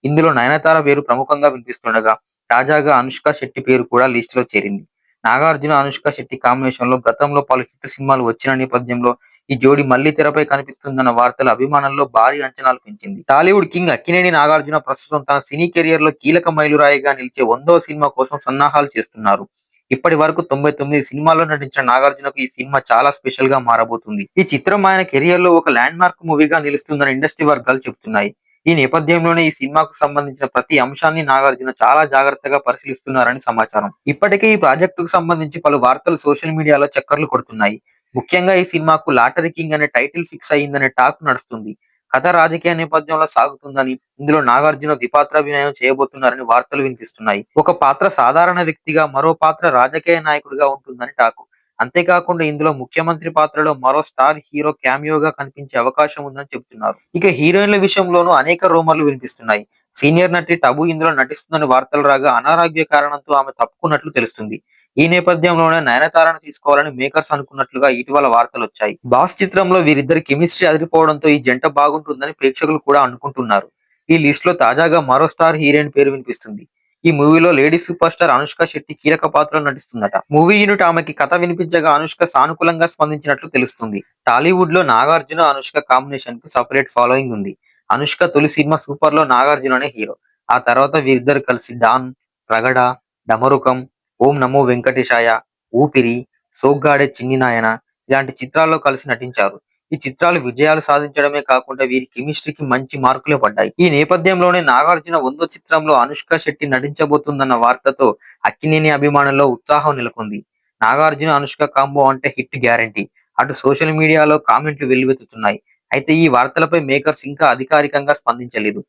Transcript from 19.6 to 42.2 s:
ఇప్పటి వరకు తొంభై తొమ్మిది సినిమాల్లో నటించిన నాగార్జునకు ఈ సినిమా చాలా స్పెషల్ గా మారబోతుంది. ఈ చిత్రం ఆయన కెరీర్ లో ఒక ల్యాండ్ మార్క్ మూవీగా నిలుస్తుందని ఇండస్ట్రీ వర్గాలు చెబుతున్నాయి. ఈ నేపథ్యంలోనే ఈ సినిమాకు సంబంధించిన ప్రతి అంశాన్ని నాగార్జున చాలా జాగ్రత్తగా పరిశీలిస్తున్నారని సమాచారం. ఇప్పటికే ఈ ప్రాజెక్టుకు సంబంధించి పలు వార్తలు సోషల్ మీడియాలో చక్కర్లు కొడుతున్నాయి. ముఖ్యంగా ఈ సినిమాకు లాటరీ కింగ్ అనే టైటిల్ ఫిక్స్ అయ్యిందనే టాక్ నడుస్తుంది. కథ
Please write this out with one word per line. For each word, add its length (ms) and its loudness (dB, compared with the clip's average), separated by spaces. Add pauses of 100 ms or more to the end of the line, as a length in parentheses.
ఇప్పటి 260 0
వరకు 260 0
తొంభై 280 -2
తొమ్మిది 340 -2
సినిమాల్లో 400 0
నటించిన 380 -4
నాగార్జునకు 560 0
ఈ 80 -4
సినిమా 340 -6
చాలా 300 2
స్పెషల్ 380 -4
గా 100 2
మారబోతుంది. 640 -2 (100)
ఈ 120 0
చిత్రం 420 -2
ఆయన 160 2
కెరీర్ 400 0
లో 100 4
ఒక 160 2
ల్యాండ్ 320 0
మార్క్ 240 0
మూవీగా 340 0
నిలుస్తుందని 540 -4
ఇండస్ట్రీ 340 -2
వర్గాలు 340 0
చెబుతున్నాయి. 500 -4 (360)
ఈ 80 4
నేపథ్యంలోనే 680 0
ఈ 80 0
సినిమాకు 440 -4
సంబంధించిన 520 -4
ప్రతి 320 -2
అంశాన్ని 440 0
నాగార్జున 480 0
చాలా 340 2
జాగ్రత్తగా 540 0
పరిశీలిస్తున్నారని 840 -2
సమాచారం. 500 -2 (160)
ఇప్పటికే 420 0
ఈ 80 4
ప్రాజెక్టుకు 540 0
సంబంధించి 500 -2
పలు 180 0
వార్తలు 400 0
సోషల్ 380 -2
మీడియాలో 300 2
చక్కర్లు 400 -4
కొడుతున్నాయి. 500 -4 (380)
ముఖ్యంగా 400 0
ఈ 100 2
సినిమాకు 460 0
లాటరీ 400 0
కింగ్ 240 -6
అనే 120 -2
టైటిల్ 380 -4
ఫిక్స్ 280 -8
అయ్యిందనే 360 -2
టాక్ 340 0
నడుస్తుంది. 500 -6 (400)
కథ 160 0